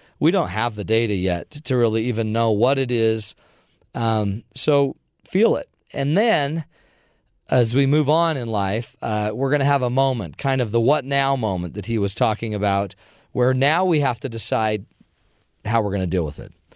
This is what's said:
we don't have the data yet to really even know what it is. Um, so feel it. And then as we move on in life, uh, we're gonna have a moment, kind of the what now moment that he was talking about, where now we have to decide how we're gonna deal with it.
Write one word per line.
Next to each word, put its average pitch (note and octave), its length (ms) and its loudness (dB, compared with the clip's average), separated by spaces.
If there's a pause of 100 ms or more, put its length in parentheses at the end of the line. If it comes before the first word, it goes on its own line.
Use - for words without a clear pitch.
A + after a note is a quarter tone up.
(200)
we D#3+ 100 4
don't F3 200 0
have A2 260 -4
the G#2 80 -6
data A2 300 0
yet F2+ 360 -2
to C3+ 260 -4
really A2+ 280 2
even A2 280 -2
know A2+ 200 2
what B2 260 2
it B2+ 140 -2
is. A2+ 420 0 (640)
Um, A2 480 0 (100)
so C#3+ 400 2 (320)
feel F#3+ 300 2
it. - 120 -8 (240)
And C#3+ 240 -2
then E3 480 0 (840)
as A#2+ 240 2
we C#3 120 4
move C#3+ 220 2
on D#3+ 280 2
in A#2+ 100 -4
life, G#2 560 -2
uh, G#2+ 320 -2
we're C3 160 -2
gonna C#3+ 140 2
have C#3+ 180 2
a B2 80 0
moment, B2+ 480 -2
kind C3+ 220 0
of A2 100 -2
the A#2 100 2
what C3 240 2
now C#3 300 0
moment F#2+ 400 -2
that G2+ 120 -8
he A2+ 120 -2
was G2+ 160 -2
talking A2 400 -2
about, G2 400 -2 (380)
where B2+ 200 2
now C#3+ 320 2
we E3+ 140 2
have C3+ 220 0
to C3 80 -6
decide A2 580 -2 (800)
how A2 180 2
we're G#2 80 -2
gonna F#2+ 160 0
deal E2+ 180 0
with C#2+ 140 -6
it. G1+ 140 -14 (240)